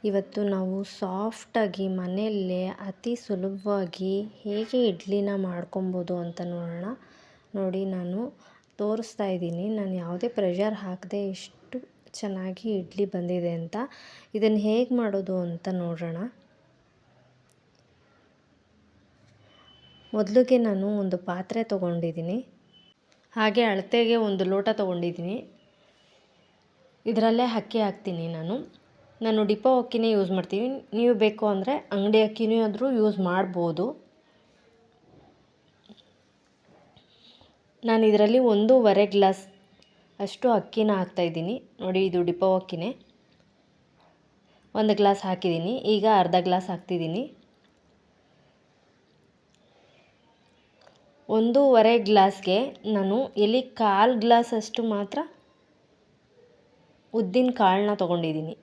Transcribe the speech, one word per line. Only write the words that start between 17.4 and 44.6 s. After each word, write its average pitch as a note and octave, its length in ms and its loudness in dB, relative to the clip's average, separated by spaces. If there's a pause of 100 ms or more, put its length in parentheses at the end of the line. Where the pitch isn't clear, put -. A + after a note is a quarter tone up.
ಮೊದಲಿಗೆ A#3+ 400 4 (100)
ನಾನು G3 180 0 (160)
ಒಂದು F3+ 160 -2 (120)
ಪಾತ್ರೆ F#3 320 -4 (120)
ತೊಗೊಂಡಿದ್ದೀನಿ, E3+ 640 -4 (1040)
ಹಾಗೆ G#3+ 320 2
ಅಳತೆಗೆ A3+ 440 2 (120)
ಒಂದು F#3+ 160 0 (100)
ಲೋಟ G3+ 140 0 (140)
ತೊಗೊಂಡಿದ್ದೀನಿ. F3 540 -4 (1700)
ಇದರಲ್ಲೇ A3+ 340 2 (140)
ಅಕ್ಕಿ A3 260 -4
ಹಾಕ್ತೀನಿ F#3+ 400 -6 (100)
ನಾನು. E3 220 -6 (720)
ನಾನು A3 240 2
ಡಿಪೋ G#3+ 200 2 (120)
ಅಕ್ಕಿನೇ A#3 340 -2
ಯೂಸ್ F#3+ 220 0
ಮಾಡ್ತೀನಿ. G3 280 -4 (320)
ನೀವು A#3+ 240 4
ಬೇಕು G#3+ 300 2
ಅಂದರೆ G3 220 -2 (220)
ಅಂಗಡಿ G#3 300 4
ಅಕ್ಕಿನೇ A3 400 0
ಆದರೂ G#3+ 220 -2 (100)
ಯೂಸ್ G#3+ 200 2 (100)
ಮಾಡ್ಬೋದು. F3+ 580 0 (4000)
ನಾನು A3+ 200 4
ಇದರಲ್ಲಿ G#3 300 6 (140)
ಒಂದೂವರೆ G#3 600 6
ಗ್ಲಾಸ್ F#3+ 300 4 (840)
ಅಷ್ಟು B3 320 -2
ಅಕ್ಕಿನ G#3+ 440 0
ಹಾಕ್ತಾಯಿದ್ದೀನಿ. F3 540 -4 (280)
ನೋಡಿ, F#3 260 0
ಇದು F3 220 0
ಡಿಪೋ F#3+ 180 0 (100)
ಅಕ್ಕಿನೇ. F3+ 320 -8 (1900)